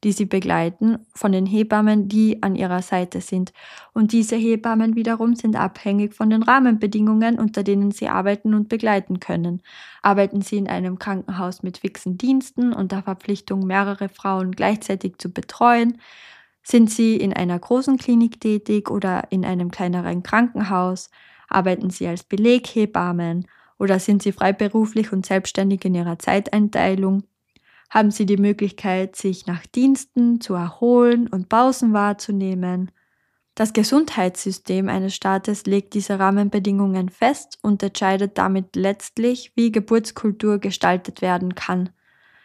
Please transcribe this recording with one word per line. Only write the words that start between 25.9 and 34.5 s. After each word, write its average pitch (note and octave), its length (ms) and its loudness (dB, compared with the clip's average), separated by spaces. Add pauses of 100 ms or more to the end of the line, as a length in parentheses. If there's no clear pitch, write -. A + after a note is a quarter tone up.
ihrer F3 240 -2
Zeiteinteilung? G3 1080 0 (680)
Haben G#3+ 200 4
sie G3+ 160 0
die G3 120 2
Möglichkeit, G3 800 -2
sich F#3+ 300 -6
nach F3 220 -8
Diensten B3 760 2
zu G3 140 -4
erholen A#3+ 720 2
und F#3 220 -6
Pausen B3 440 2
wahrzunehmen? F#3+ 960 -2 (640)
Das A3 200 -2
Gesundheitssystem G3 1160 0